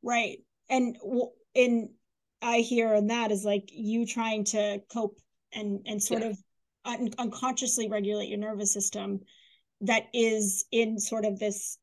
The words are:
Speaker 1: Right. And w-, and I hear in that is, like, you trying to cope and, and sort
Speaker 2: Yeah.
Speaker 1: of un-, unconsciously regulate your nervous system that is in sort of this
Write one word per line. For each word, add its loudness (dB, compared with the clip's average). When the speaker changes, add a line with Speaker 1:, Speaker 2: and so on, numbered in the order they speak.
Speaker 1:
Right. 0
And 2
w-, -2
and 4
I 2
hear 2
in 6
that 0
is, 0
like, 0
you 0
trying -2
to 0
cope -4
and, -4
and -4
sort 0
Speaker 2:
Yeah. -2
Speaker 1:
of -6
un-, -2
unconsciously -2
regulate -2
your -4
nervous -2
system -4
that 2
is 2
in 2
sort -2
of 0
this -4